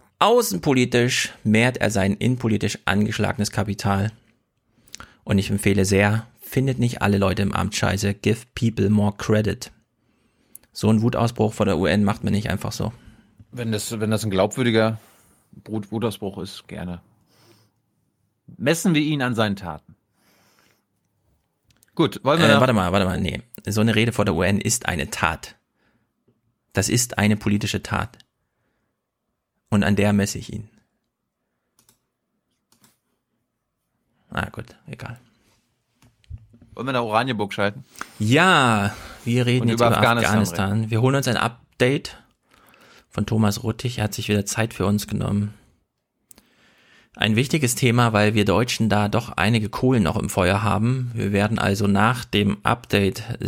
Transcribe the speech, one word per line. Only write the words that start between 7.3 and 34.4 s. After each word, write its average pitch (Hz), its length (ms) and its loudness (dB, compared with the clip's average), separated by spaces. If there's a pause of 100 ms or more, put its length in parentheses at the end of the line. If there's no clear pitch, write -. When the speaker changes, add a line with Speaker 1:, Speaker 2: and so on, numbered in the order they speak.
Speaker 1:
im 98 100 -2
Amt - 220 -2
scheiße, 98 400 -2
give - 300 -2 (100)
people 104 340 0
more 104 260 2
credit. - 560 -2 (1000)
So - 180 -2
ein 110 140 4
Wutausbruch 117 500 0
vor - 140 -2
der 90 100 0
U 92 80 0
N 98 180 2
macht 101 200 -2
man 95 100 -2
nicht 107 160 -2
einfach - 220 -4
so. - 220 -6 (580)
Speaker 2:
Wenn 120 200 -6
das, 107 280 -4
wenn 110 120 -2
das 107 120 -2
ein 107 80 -4
glaubwürdiger 110 680 2 (680)
Wut-, 107 260 -8
Wutausbruch 104 480 -6
ist, - 280 -14
gerne. 85 340 -12 (1600)
Messen 165 380 0
wir 151 80 4
ihn 147 180 -2
an 123 140 -2
seinen 104 200 0
Taten. 82 400 -12 (2000)
Gut, - 300 0
wollen 147 160 2
wir 156 80 6
Speaker 1:
Äh, 147 60 6
Speaker 2:
nach 139 60 6
Speaker 1:
warte 131 140 4
mal, 90 180 2
warte 98 140 2
mal, 92 160 -2
nee. - 220 -4 (240)
So 107 140 0
eine 113 120 4
Rede 110 180 2
vor 101 140 0
der 95 80 0
U 82 80 -2
N 95 180 2
ist - 280 -2
eine 73 240 -4
Tat. - 440 -4 (1200)
Das - 160 0
ist - 300 -2
eine 104 180 2
politische 104 460 -2
Tat. - 340 -6 (1500)
Und 104 140 2
an 98 120 2
der 101 180 2
messe 101 260 -2
ich - 120 -14
ihn. 107 160 -12 (3750)
Ah, - 180 -6